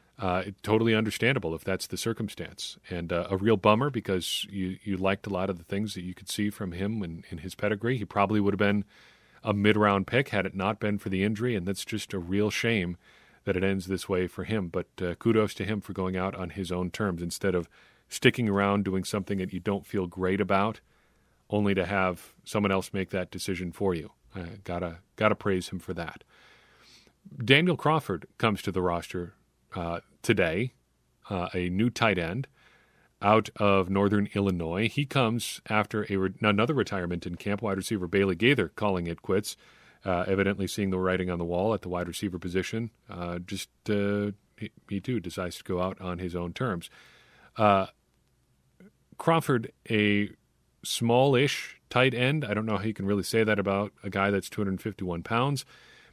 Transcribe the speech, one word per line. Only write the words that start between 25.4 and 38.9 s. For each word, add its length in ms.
him 100
for 160
that. 280
Daniel 320
Crawford 520
comes 240
to 100
the 120
roster, 500
uh, 280
today, 520
uh, 260
a 140
new 200
tight 300
end 280
out 360
of 340
Northern 460
Illinois. 540
He 160
comes 540
after 380
a 100
re-, 240
another 340
retirement 500
in 100
camp, 280
wide 140
receiver 280
Bailey 300
Gaither 400
calling 320